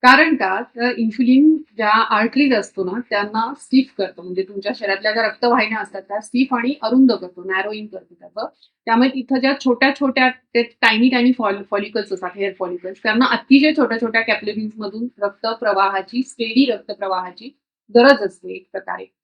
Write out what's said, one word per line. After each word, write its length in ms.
कारण 340
का? 260
तर 340
इन्शुलिन 600
ज्या 120
आर्टरीज 640
असतो 300
ना, 160
त्यांना 460
स्टिफ 420
करतो. 240
म्हणजे 200
तुमच्या 320
शरीरातल्या 380
ज्या 140
रक्तवाहिन्या 520
असतात, 240
त्या 180
स्टिफ 340
आणि 280
अरुंद 300
करतो, 320
नॅरोइंग 420
करतो 280
त्याचं. 320
त्यामुळे 240
तिथं 320
ज्या 200
छोट्या 400
छोट्या 280
ते 340
टायनी 460
टायनी 240
फॉल-, 380
फॉलिकल्स 420
असतात, 240
हेअर 220
फॉलिकल्स, 440
त्यांना 220
अतिशय 480
छोट्या 280
छोट्या 200
कॅपिलरीज 560
मधून 320
रक्तप्रवाहाची, 1000
स्टेडी 480
रक्तप्रवाहाची 840
गरज 280
असते 300
एक 200
प्रकारे. 400